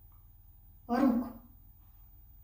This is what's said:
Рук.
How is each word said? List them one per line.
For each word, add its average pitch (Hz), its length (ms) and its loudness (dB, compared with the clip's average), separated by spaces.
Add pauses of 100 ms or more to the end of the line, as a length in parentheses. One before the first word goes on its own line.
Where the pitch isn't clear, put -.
(880)
Рук. 247 400 2 (1160)